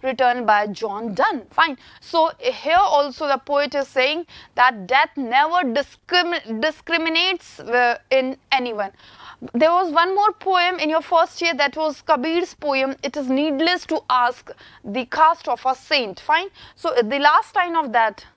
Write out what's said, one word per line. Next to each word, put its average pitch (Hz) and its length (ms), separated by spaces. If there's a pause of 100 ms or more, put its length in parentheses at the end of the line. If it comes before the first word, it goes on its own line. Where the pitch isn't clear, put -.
written 247 440
by 208 220
John 208 460
Donne. 285 280 (100)
Fine. 302 260 (240)
So 330 380
here 285 400
also 294 480
the 269 100
poet 285 380
is 277 120
saying 294 380 (300)
that 233 320
death 285 300
never 285 440 (180)
discrimi-, 330 800
discriminates, 330 1000
uh, 240 400 (100)
in 262 280 (140)
anyone. 226 400 (600)
There 311 180
was 359 200
one 339 240
more 415 160
poem 359 480
in 311 100
your 320 120
first 339 420
year, 339 100
that 277 240
was 311 240
Kabir's 320 540
poem, 269 480
It 277 120
Is 277 140
Needless 302 560
to 311 240
Ask 247 400 (340)
the 240 220
Caste 311 420
of 240 160
a 262 120
Saint. 247 440
Fine. 330 280 (280)
So, 320 220
uh, 240 60
the 262 160
last 302 360
line 349 200
of 285 180
that 226 320 (120)